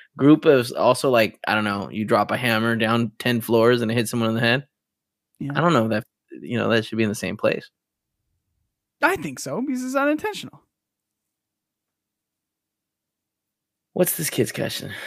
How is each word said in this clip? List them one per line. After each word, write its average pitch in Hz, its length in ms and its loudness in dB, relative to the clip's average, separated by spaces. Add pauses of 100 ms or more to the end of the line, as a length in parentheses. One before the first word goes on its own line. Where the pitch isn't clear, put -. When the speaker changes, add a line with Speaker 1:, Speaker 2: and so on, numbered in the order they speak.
(180)
Speaker 1:
group 143 300 6
as 127 240 6
also, 123 400 2
like, 113 360 2
I 95 60 0
don't 107 100 0
know, 101 280 -4
you 104 140 -6
drop 104 260 2
a - 60 -2
hammer 117 380 0
down 113 440 0
ten 120 200 0
floors 117 440 2
and 110 80 -2
it - 20 -2
hits 117 160 -2
someone 117 200 -2
in 110 60 -2
the 113 60 -2
head, 120 260 0 (720)
Speaker 2:
Yeah. 139 160 -8
Speaker 1:
I 139 60 0
don't 170 120 4
know 113 160 2
that, 107 140 -2 (380)
you 107 160 -6
know, 107 120 0
that 113 160 2
should 110 120 -10
be 113 60 2
in 107 60 0
the 101 60 -4
same 95 220 -6
place. - 320 -2 (1300)
Speaker 2:
I 190 140 2
think 151 240 -8
so, 147 220 -6
because 254 220 -6
it's 254 120 -4
unintentional. 302 680 -4 (3250)
Speaker 1:
What's 180 240 0
this 156 140 -6
kid's 131 200 -2
question? - 400 -8 (160)